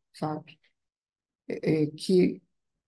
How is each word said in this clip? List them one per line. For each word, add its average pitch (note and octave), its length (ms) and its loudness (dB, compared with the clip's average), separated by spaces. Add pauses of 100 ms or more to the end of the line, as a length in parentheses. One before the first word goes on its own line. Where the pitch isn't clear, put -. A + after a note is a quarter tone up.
(120)
sabe? - 460 -8 (920)
E, D#3 360 0
e D3+ 80 -2
que, F3+ 500 2 (460)